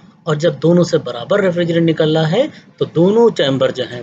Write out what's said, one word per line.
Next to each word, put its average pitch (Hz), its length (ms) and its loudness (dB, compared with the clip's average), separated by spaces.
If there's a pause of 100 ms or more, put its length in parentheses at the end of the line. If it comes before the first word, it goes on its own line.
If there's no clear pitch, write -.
(260)
और 151 100 -2
जब 151 220 -2
दोनों 170 260 4
से 170 140 -2
बराबर 123 460 -4
रेफ्रिजरेंट 170 420 0
निकल 156 300 0
रहा 160 100 0
है 220 200 0 (320)
तो 131 160 -2
दोनों 208 360 4
chamber 135 400 0
जो 127 140 -6
हैं 120 180 -12